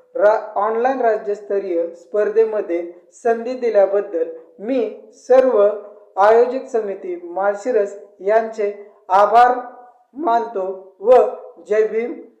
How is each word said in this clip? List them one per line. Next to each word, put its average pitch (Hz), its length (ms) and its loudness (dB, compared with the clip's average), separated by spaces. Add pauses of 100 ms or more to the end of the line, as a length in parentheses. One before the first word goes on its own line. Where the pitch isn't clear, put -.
(160)
रा-, 208 380 2
ऑनलाइन 226 460 -2
राज्यस्तरीय 202 920 -4
स्पर्धेमध्ये 208 960 -2 (200)
संधी 233 420 -4
दिल्याबद्दल 202 720 0 (300)
मी 220 420 -4 (120)
सर्व 247 560 4 (480)
आयोजक 240 500 4
समिती 190 580 -6
माळशिरस 202 760 -2 (220)
यांचे 214 720 -4 (160)
आभार 220 500 4 (540)
मानतो 220 880 -4
व 214 120 4 (560)
जय 214 180 2
भीम 226 360 -6 (180)